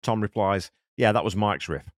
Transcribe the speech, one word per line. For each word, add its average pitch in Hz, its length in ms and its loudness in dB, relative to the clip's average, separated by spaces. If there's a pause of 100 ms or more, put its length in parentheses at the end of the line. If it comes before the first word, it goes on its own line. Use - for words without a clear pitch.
Tom 110 180 0
replies, 101 480 0 (280)
"Yeah, 117 160 4
that 98 100 2
was 90 120 -2
Mike's 104 320 -2
riff. 73 300 -8